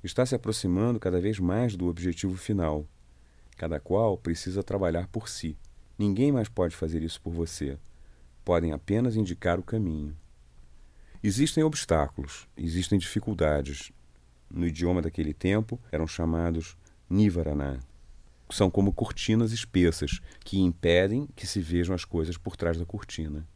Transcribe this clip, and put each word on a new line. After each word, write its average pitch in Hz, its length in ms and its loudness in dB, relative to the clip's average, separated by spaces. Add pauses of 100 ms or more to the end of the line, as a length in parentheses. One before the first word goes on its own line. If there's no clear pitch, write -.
Está 123 200 0
se 131 100 0
aproximando 110 640 0
cada 90 200 0
vez 98 180 0
mais 101 360 2
do 90 140 -2
objetivo 87 480 -2
final. 80 500 0 (680)
Cada 80 240 -4
qual 101 380 2
precisa 92 440 -4
trabalhar 92 460 0
por - 200 -8
si. - 280 -6 (420)
Ninguém 104 320 2
mais 123 180 2
pode 85 280 0
fazer 80 260 -2
isso 82 200 -6
por 85 100 -8
você. 82 460 -4 (680)
Podem 85 280 4
apenas 110 440 0
indicar 90 420 0
o 92 40 -4
caminho. 78 520 -2 (1080)
Existem 135 400 4
obstáculos, 76 800 0 (100)
existem 87 420 0
dificuldades. 78 920 0 (580)
No 85 180 -2
idioma 87 360 2
daquele 78 300 -2
tempo, 110 480 0 (100)
eram 80 160 -2
chamados 82 680 -2 (340)
nivarana. 78 680 2 (680)
São 95 200 4
como 98 220 2
cortinas 110 580 0
espessas 87 680 2 (240)
que 98 160 0
impedem 92 720 4
que - 120 -10
se 101 140 -2
vejam 87 340 0
as 85 100 -4
coisas 82 320 -2
por - 180 -10
trás 82 240 -2
da 87 60 -2
cortina. 80 720 -8